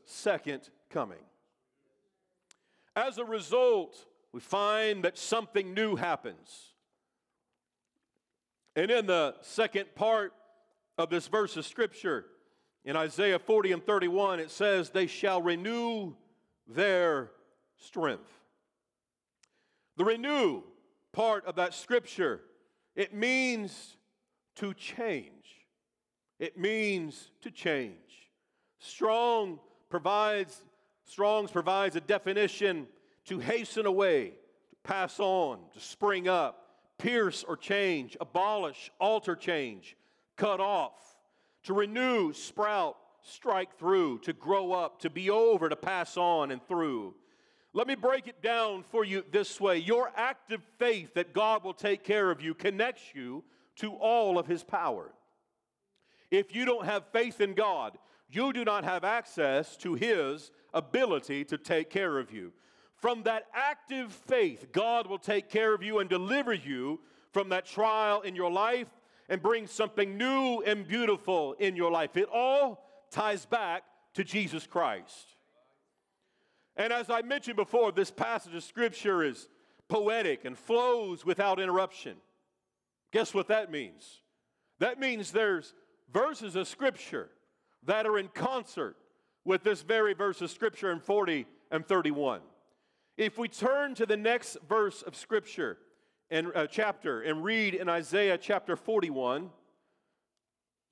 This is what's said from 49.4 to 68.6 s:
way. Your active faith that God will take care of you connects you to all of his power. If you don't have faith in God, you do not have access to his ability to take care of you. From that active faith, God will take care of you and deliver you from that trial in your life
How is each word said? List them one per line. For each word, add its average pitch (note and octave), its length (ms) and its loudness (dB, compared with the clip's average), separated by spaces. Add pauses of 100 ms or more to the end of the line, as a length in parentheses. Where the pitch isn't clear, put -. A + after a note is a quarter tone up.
way. F#3+ 180 4
Your A3 360 2
active A3+ 480 -4 (160)
faith A3 360 0
that F3 180 0
God G#3+ 320 2
will F#3 100 -6
take G3+ 300 -2
care G3+ 260 2
of C#3+ 100 -2
you D#3+ 140 -4
connects G#3 600 -2
you C3+ 300 -10 (320)
to G#3+ 180 -6
all A3 440 4
of D#3+ 80 2
his E3 160 -2
power. C3 500 -4 (1200)
If G3 240 2
you A#3+ 100 -2
don't A#3+ 220 0
have G3+ 260 -2
faith A#3 280 0
in G3 140 2
God, E3 440 0 (300)
you A#3+ 240 0
do A#3+ 120 -4
not G#3 200 0
have F3+ 200 -2
access D#3 720 0
to E3+ 160 -4
his D#3 560 0 (220)
ability D3 760 0
to D3+ 120 -4
take D#3+ 320 -2
care F3+ 280 0
of A#2 140 -6
you. F2+ 200 -12 (420)
From A#3 300 -2
that A3 280 -2
active C4 580 -4
faith, E3+ 600 0
God A3+ 340 2
will F#3+ 120 -8
take G3+ 320 -2
care A3 240 4
of F3+ 80 -2
you G#3+ 160 0
and F#3+ 100 0
deliver G#3+ 460 0
you C#3 460 -4 (300)
from G3 200 0
that F#3 160 0
trial G#3+ 560 2
in F#3+ 120 -8
your F3 160 0
life A3 380 0 (400)